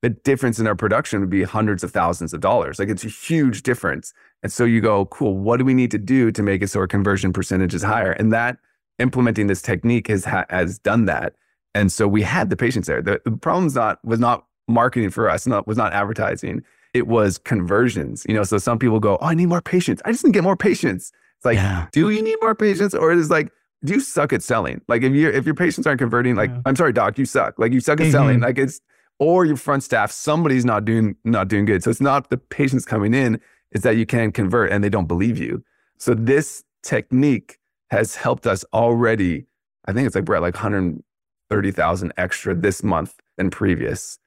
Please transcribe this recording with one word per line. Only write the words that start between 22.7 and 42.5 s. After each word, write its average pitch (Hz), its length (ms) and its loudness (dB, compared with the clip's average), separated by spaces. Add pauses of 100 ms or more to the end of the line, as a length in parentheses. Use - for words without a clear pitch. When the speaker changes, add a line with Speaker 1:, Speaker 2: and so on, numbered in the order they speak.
Speaker 1:
Or 165 180 2
is 170 180 2
like, 156 220 0 (320)
"Do 147 100 -2
you 269 60 2
suck 151 320 -2
at 113 100 0
selling?" 95 460 -2
Like, 117 140 0
if 131 100 2
your, 143 180 2
if 123 160 -2
your 156 80 0
patients 170 320 -2
aren't 135 140 0
converting, 120 360 2
like, 101 140 0
Speaker 2:
Yeah. 123 160 -8
Speaker 1:
"I'm 135 100 2
sorry, 151 160 2
doc, 107 260 0
you 135 80 2
suck. - 320 -2
Like, 117 140 2
you 127 80 2
suck 151 200 0
at 165 40 2
Speaker 2:
Mm-hmm. 160 80 4
Speaker 1:
selling." 139 280 4
Like, 123 180 0
it's, 135 220 -2 (400)
or 175 240 4
your 151 120 2
front 139 280 -2
staff, 107 260 0
somebody's 151 540 0
not 107 200 2
doing, 110 400 2
not 107 240 0
doing 104 160 2
good. 101 180 2
So 117 80 0
it's 117 100 -2
not 139 300 2
the 123 80 0
patients 135 460 -2
coming 107 300 0
in, 123 260 0 (320)
it's 104 120 -4
that 113 120 4
you 113 100 0
can't 113 280 0
convert 101 380 2
and 101 100 2
they 101 60 2
don't 98 200 0
believe 98 300 0
you. - 240 -6 (360)
So 120 160 0
this 131 500 0 (180)
technique 127 760 0 (320)
has 110 260 0
helped 127 300 -2
us 98 260 0
already. 113 760 2 (400)
I 95 60 -4
think 127 140 0
it's 104 100 -2
like, 92 120 -2
we're 98 80 2
at, 80 60 0
like, 87 140 -2
hundred 95 440 -2 (500)
thirty 101 200 0
thousand 85 460 -2
extra 92 380 -4